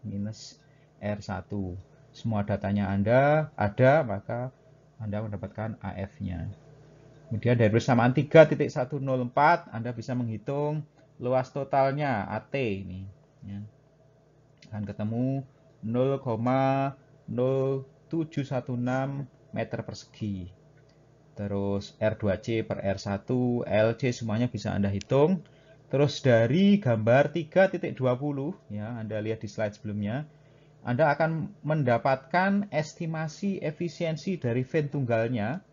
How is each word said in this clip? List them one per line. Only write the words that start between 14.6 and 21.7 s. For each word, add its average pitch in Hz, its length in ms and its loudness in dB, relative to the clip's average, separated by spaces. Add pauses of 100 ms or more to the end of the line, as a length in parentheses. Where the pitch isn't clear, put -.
Akan 104 160 -6
ketemu 120 560 -4 (400)
nol 131 400 0
koma 135 720 0 (320)
nol 135 560 0 (240)
tujuh 156 400 -4
satu 123 320 -4
enam 135 480 -2 (240)
meter 110 320 -6
persegi. 101 640 -8 (880)
Terus 101 640 -4